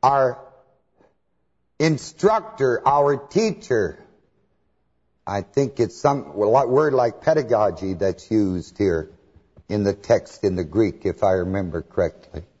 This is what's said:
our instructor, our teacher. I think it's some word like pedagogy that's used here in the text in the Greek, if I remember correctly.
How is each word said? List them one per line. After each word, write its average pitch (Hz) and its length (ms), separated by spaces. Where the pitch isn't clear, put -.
our 131 380
instructor, 156 1080
our 143 300
teacher. 127 840
I 101 140
think 135 380
it's 113 180
some 139 380
word 127 580
like 120 280
pedagogy 107 720
that's 92 380
used 95 480
here 82 320
in 104 140
the 101 100
text - 500
in 95 120
the 92 80
Greek, 95 420
if 92 180
I 95 100
remember 92 500
correctly. - 600